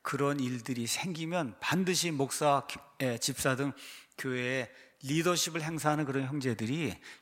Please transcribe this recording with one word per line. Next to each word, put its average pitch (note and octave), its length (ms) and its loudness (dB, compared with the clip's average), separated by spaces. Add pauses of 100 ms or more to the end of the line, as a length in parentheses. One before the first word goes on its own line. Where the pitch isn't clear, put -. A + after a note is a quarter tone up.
그런 C#3+ 360 0
일들이 B2 460 -4
생기면 D#3+ 760 -2
반드시 F3 520 2
목사, C#3 560 4
기-, - 100 -8 (240)
예, B2 160 2
집사 C3+ 380 2
등 C#3 160 0 (480)
교회에 B2+ 500 -2 (340)
리더십을 D#3+ 600 2
행사하는 D3+ 420 2
그런 C3+ 220 0
형제들이 B2+ 680 -2 (260)